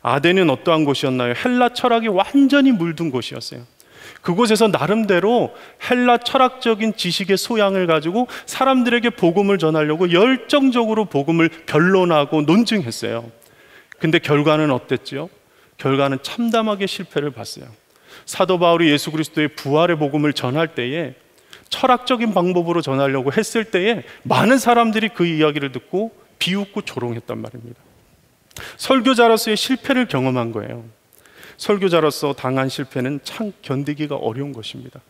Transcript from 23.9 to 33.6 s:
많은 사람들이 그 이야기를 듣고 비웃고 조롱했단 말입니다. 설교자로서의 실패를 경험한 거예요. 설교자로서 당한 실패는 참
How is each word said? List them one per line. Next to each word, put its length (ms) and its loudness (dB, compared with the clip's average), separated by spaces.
많은 360 4
사람들이 500 2
그 160 -2
이야기를 460 0
듣고 440 -6
비웃고 440 -4
조롱했단 540 -8
말입니다. 420 -16
설교자로서의 800 2
실패를 500 -2
경험한 440 -2
거예요. 340 -10
설교자로서 760 0
당한 360 -2
실패는 540 -6
참 280 -10